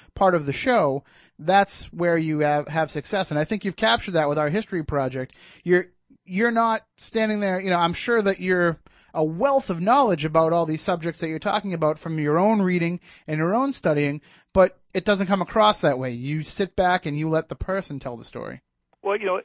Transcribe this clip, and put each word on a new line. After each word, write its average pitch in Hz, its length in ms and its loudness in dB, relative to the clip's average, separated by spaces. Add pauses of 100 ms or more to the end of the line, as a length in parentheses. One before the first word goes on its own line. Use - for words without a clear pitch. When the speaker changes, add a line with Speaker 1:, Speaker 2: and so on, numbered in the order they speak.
(140)
Speaker 1:
part 190 200 4
of 151 120 0
the 139 80 -2
show, 160 500 0 (340)
that's 190 540 2
where 170 240 0
you 160 220 0
have, 147 280 2
have 156 240 -2
success. 180 400 -4
And 151 80 -2
I 156 60 0
think 208 220 -4
you've 175 100 -6
captured 226 360 0
that 156 180 2
with 147 80 -2
Our 151 100 0
History 180 340 -4
Project. 131 520 -4 (300)
You're, 180 240 2 (360)
you're 202 260 0
not 226 320 0 (140)
standing 214 440 -2
there, 190 200 0
you 190 80 -4
know, 180 80 2
I'm 170 160 2
sure 233 300 0
that 196 180 0
you're 180 380 2 (340)
a 160 100 -2
wealth 214 460 0
of 170 140 -4
knowledge 214 420 4
about 160 300 2
all 170 100 2
these 156 160 -4
subjects 170 400 -4
that 165 80 -4
you're 160 100 -6
talking 202 360 -2
about 156 240 0
from 160 200 -6
your 151 200 2
own 208 240 4
reading 175 380 0 (280)
and 151 80 -4
your 170 180 0
own 262 200 0
studying, 147 480 0 (320)
but 185 240 4 (160)
it 180 100 -2
doesn't 196 220 2
come 185 160 0
across 214 400 2
that 139 160 2
way. 131 140 -6
You 139 300 -4
sit - 320 -6
back 180 300 0
and 147 140 -4
you 156 100 -2
let 160 220 -2
the 151 40 -12
person 185 440 -6
tell 123 180 -10
the 113 80 -16
story. 117 380 -12 (400)
Speaker 2:
Well, 202 160 -2
you 214 80 -6
know, 185 180 0